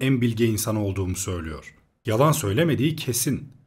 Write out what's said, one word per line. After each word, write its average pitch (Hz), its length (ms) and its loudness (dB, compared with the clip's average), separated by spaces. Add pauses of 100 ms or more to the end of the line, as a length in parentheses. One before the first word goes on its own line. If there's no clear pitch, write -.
en 131 200 2
bilge 117 240 2
insanı 107 380 0
olduğumu 92 320 -2
söylüyor? 82 600 -8 (300)
Yalan 123 260 4
söylemediği 127 640 2
kesin. - 540 -4 (180)